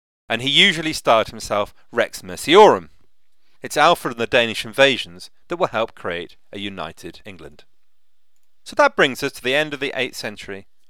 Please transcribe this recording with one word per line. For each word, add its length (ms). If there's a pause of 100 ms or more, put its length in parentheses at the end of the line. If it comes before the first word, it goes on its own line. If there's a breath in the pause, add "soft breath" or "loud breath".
(280)
and 120
he 80
usually 440
styled 360
himself 460 (180)
Rex 300
Merciorum. 680 (720)
It's 160
Alfred 380
and 60
the 60
Danish 380
invasions 680 (180)
that 100
will 100
help 260
create 420 (160)
a 60
united 680
England. 400 (1000)
So 120
that 200
brings 260
us 100
to 100
the 120
end 200
of 60
the 140
eighth 220
century, 500 (240)